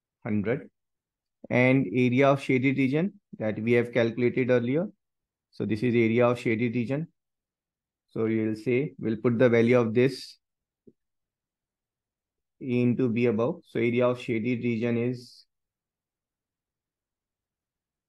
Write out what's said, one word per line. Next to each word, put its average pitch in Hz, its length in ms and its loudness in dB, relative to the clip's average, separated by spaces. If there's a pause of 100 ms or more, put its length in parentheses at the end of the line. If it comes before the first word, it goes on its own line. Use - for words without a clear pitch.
(240)
hundred. 107 440 -4 (800)
And 127 380 2
area 123 420 2
of 139 140 2
shaded 131 340 0
region 143 380 -2 (240)
that 107 200 -6
we 113 140 0
have 120 200 2
calculated 120 580 0
earlier. 127 380 0 (640)
So - 120 -6
this 107 200 -4
is 120 100 0
area 117 320 4
of 123 120 0
shaded 117 360 -2
region. 123 320 -4 (1040)
So 113 160 -4
you 110 220 -2
will 107 80 -4
say, 127 420 -2
we'll 110 180 -4
put 117 220 0
the 127 100 6
value 117 300 4
of 110 160 0
this 127 420 0 (2250)
A 123 220 0
into 123 260 2
B 120 180 0
above. 117 380 0
So - 140 -8
area 120 300 2
of 123 120 -2
shaded 117 440 -4
region 117 340 -2
is 120 460 -8 (2750)